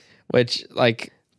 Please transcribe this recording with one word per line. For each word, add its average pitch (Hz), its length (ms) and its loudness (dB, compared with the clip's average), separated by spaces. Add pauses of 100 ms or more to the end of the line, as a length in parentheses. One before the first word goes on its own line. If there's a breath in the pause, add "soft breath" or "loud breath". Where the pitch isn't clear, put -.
(300 soft breath)
Which, - 400 0
like, 117 420 0 (260)